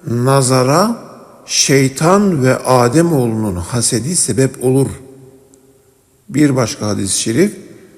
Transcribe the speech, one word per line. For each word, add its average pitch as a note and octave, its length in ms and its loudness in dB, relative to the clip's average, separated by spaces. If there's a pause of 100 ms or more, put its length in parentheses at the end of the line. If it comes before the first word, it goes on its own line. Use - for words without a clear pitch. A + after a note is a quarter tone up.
nazara C3 880 2 (500)
şeytan D#3 960 2
ve B2+ 120 2
Ademoğlunun A#2+ 1000 0
hasedi A#2+ 600 -4
sebep B2+ 480 -2
olur." C3 240 2 (1400)
Bir C#3 280 2
başka A2+ 300 -4
hadis-i G2+ 320 -4
şerif, D3+ 380 0 (420)